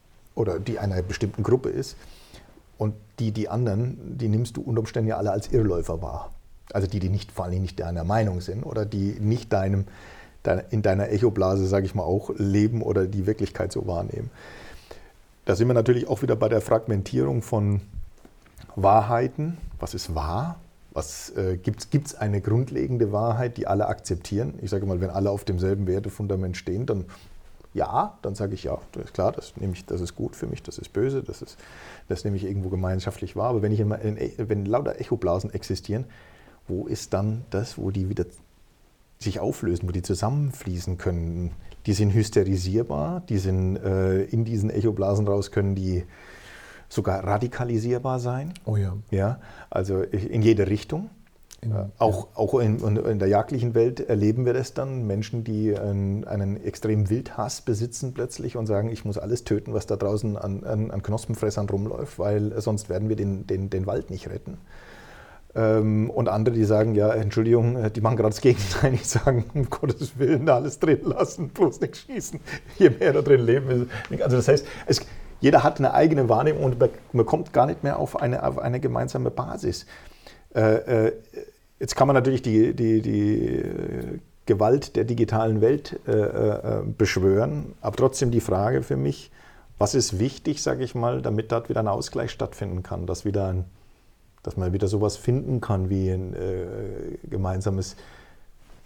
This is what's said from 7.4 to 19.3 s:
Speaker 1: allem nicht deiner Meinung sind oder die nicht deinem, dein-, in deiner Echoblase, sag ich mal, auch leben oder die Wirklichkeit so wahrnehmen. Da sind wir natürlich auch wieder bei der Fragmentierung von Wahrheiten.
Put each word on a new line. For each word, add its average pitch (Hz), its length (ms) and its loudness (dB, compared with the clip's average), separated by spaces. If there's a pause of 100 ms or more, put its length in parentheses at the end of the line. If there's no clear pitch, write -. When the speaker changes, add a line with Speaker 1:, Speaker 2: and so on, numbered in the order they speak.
Speaker 1:
allem 90 160 -2
nicht - 180 -6
deiner 85 240 -4
Meinung 98 360 0
sind 92 220 -8
oder 110 240 -4
die 104 340 -2
nicht 110 320 0
deinem, 98 340 2 (580)
dein-, 92 260 2
in 107 120 0
deiner 101 280 2
Echoblase, 98 560 2
sag 98 180 2
ich 95 120 -4
mal, 92 80 0
auch 92 320 0
leben 104 440 2
oder 98 280 2
die 98 180 -4
Wirklichkeit 101 460 -2
so - 160 -4
wahrnehmen. 95 420 -4 (1160)
Da 98 100 2
sind 117 120 4
wir 127 60 4
natürlich 120 340 4
auch - 140 -2
wieder 123 140 2
bei 117 120 2
der 110 140 4
Fragmentierung 117 800 0
von 101 400 0 (920)
Wahrheiten. 120 800 2 (200)